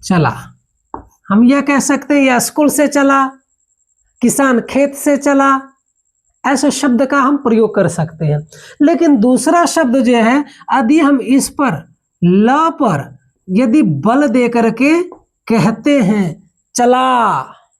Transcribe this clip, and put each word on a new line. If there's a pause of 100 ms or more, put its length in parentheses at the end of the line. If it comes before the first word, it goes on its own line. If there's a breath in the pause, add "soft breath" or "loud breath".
चला। (920)
हम
यह
कह
सकते
हैं,
यह
स्कूल
से
चला, (920)
किसान
खेत
से
चला, (840)
ऐसे
शब्द
का
हम
प्रयोग
कर
सकते
हैं। (340 loud breath)
लेकिन
दूसरा
शब्द
जो
है, (280 loud breath)
यदि
हम
इस
पर, (280)
ल
पर (320)
यदि
बल
दे
करके (440)
कहते
हैं, (240)
चला (380)